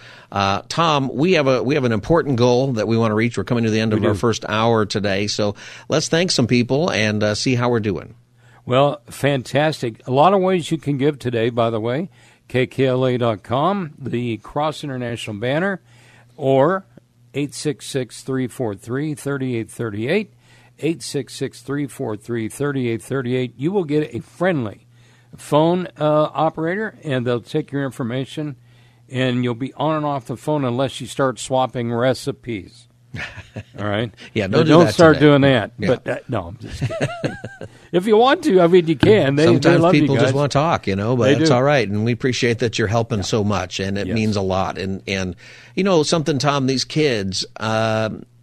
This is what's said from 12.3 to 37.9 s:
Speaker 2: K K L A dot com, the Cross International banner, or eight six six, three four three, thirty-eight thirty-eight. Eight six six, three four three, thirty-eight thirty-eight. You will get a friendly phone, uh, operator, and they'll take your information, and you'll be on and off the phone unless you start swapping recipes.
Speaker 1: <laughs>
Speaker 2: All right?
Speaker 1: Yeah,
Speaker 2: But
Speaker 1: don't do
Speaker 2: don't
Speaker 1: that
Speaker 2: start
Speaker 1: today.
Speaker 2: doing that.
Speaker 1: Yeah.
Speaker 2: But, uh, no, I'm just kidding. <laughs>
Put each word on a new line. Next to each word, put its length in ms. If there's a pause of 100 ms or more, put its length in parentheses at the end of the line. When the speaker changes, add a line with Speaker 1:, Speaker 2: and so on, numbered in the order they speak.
Speaker 2:
K 220
K 180
L 180
A 140
dot 240
com, 560
the 380
Cross 480
International 520
banner, 440 (560)
or 500 (480)
eight 200
six 320
six, 360
three 240
four 300
three, 400
thirty-eight 520
thirty-eight. 640 (460)
Eight 240
six 320
six, 280
three 240
four 320
three, 320
thirty-eight 520
thirty-eight. 540
You 160
will 120
get 300
a 60
friendly 680 (480)
phone, 520 (120)
uh, 360
operator, 680
and 240
they'll 140
take 320
your 120
information, 720 (520)
and 340
you'll 120
be 180
on 240
and 80
off 220
the 100
phone 300
unless 340
you 60
start 320
swapping 540
recipes. 960 (260)
Speaker 1:
<laughs> 20 (640)
Speaker 2:
All 80
right? 260 (220)
Speaker 1:
Yeah, 140
Speaker 2:
But 100
Speaker 1:
don't 80
do 60
Speaker 2:
don't 120
Speaker 1:
that 80
Speaker 2:
start 220
Speaker 1:
today. 140
Speaker 2:
doing 120
that. 380
Speaker 1:
Yeah. 180
Speaker 2:
But, 100
uh, 120 (100)
no, 200
I'm 100
just 220
kidding. 600
<laughs> 60 (460)